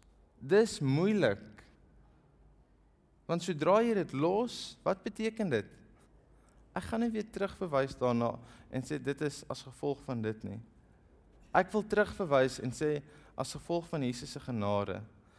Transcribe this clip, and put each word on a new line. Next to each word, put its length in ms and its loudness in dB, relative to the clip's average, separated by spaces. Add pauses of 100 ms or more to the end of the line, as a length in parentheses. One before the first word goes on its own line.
(380)
dis 480 4
moeilik. 560 4 (1900)
Want 160 0
sodra 380 4
jy 220 2
dit 180 -8
los, 640 0
wat 180 0
beteken 540 -2
dit? 200 -6 (1000)
Ek 100 -6
gaan 160 -2
nie 80 0
weer 160 -4
terugverwys 720 -2
daarna 360 2 (360)
en 140 -4
sê 160 -4
dit 260 -2
is 140 -10 (100)
as 140 -10
gevolg 400 -6
van 180 -4
dit 240 -4
nie. 140 -10 (920)
Ek 200 2
wil 100 0
terugverwys 800 2
en 80 -4
sê, 300 -2 (340)
as 200 -6
gevolg 340 -4
van 140 -2
Jesus 280 -4
se 80 -10
genade, 640 -2 (380)